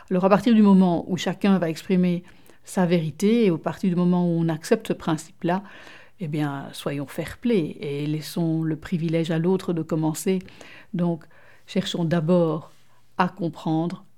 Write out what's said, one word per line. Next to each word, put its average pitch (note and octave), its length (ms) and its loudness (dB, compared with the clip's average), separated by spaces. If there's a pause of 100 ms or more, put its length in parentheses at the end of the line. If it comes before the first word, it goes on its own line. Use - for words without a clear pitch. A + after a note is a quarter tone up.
Alors F#3 160 0
à F#3+ 40 6
partir G3+ 240 4
du G#3+ 80 6
moment F#3 480 6
où F3+ 80 -2
chacun G3 400 0
va E3 120 -2
exprimer F3 540 0 (400)
sa - 220 0
vérité F3+ 600 2
et F#3+ 40 4
à E3 80 2
partir E3+ 320 -4
du E3+ 60 0
moment F3+ 300 2
où E3+ 140 2
on E3 100 0
accepte D#3+ 380 -2
ce F3 60 0
principe-là, E3+ 720 -4 (560)
eh E3+ 80 -8
bien, D3 440 -6
soyons C#3+ 360 -8
fair-play - 720 -4
et D3 260 -6
laissons D#3+ 580 -2
le D#3 140 -2
privilège E3 540 -2
à D#3+ 60 0
l'autre F3+ 360 0
de D#3+ 80 -2
commencer. D#3+ 580 -2 (540)
Donc, E3+ 320 -2 (420)
cherchons - 380 -4
d'abord E3 640 0 (460)
à F3+ 100 2
comprendre E3+ 800 -4 (120)